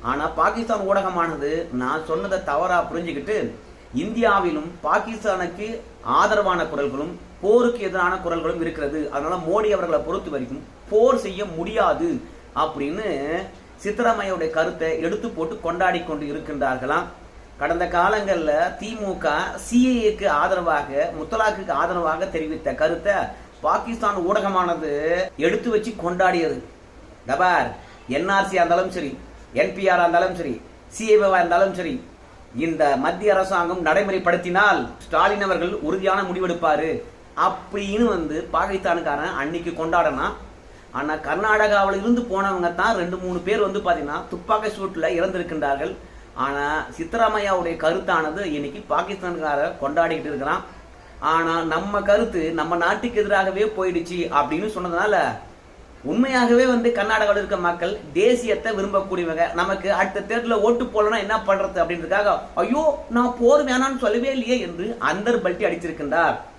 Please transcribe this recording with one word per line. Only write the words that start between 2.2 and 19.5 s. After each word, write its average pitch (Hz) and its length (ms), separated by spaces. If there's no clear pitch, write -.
தவறா 170 480
புரிஞ்சுக்கிட்டு, 170 580
இந்தியாவிலும் 185 800
பாகிஸ்தானுக்கு 202 960
ஆதரவான 180 640
குரல்களும் 147 540
போருக்கு 233 400
எதிரான 185 360
குரல்களும் 170 440
இருக்கிறது, 156 520
அதனால 151 220
மோடி 185 360
அவர்களை 170 280
பொறுத்த 175 320
வரைக்கும் 131 320
போர் 233 280
செய்ய 196 260
முடியாது 170 760
அப்படின்னு 156 840
சித்தராமையாவுடைய 202 680
கருத்தை 160 500
எடுத்து 208 280
போட்டு 160 320
கொண்டாடி 175 420
கொண்டு 151 240
இருக்கின்றார்களாம். 139 760
கடந்த 170 280
காலங்கள்ல 175 880
தி 220 240
மு 190 180
க 156 240